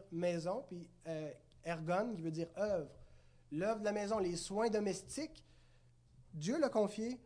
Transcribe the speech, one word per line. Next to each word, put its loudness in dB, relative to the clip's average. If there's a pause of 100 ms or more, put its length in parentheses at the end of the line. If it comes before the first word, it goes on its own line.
maison, 0
puis, -10 (200)
euh, -4 (360)
ergon, 2
qui -6
veut -2
dire -2 (100)
œuvre. 0 (600)
L'œuvre 0
de -4
la 2
maison, 0
les 2
soins 0
domestiques, -2 (920)
Dieu 0
l'a 6
confié 2